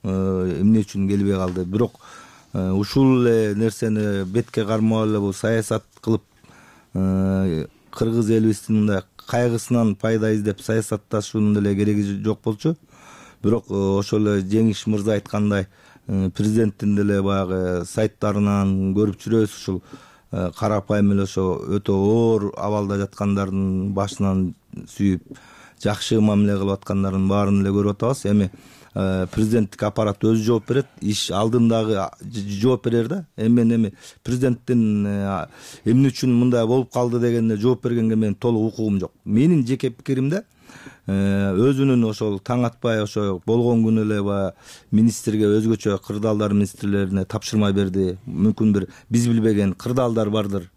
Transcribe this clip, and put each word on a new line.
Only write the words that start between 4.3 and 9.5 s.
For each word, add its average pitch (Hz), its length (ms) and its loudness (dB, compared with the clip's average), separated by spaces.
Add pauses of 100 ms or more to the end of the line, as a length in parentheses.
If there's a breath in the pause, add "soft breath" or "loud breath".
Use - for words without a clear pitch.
кармап 110 400 0
эле 107 120 0
бул 101 140 -2
саясат 110 520 -2 (180)
кылып, 110 200 -2 (720 soft breath)
э, 95 720 0 (240)
кыргыз 113 400 0
элибиздин 110 540 2
мындай 98 180 0 (260)
кайгысынан 117 680 0